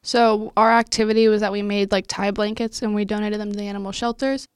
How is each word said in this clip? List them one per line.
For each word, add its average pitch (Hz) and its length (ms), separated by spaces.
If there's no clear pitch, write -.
so 220 520
our 220 160
activity 226 560
was 214 140
that 202 100
we 208 100
made, 202 300
like, 196 160
tie 196 240
blankets 214 500
and 214 140
we 208 80
donated 208 380
them 208 100
to 202 60
the 208 100
animal 202 240
shelters. 262 540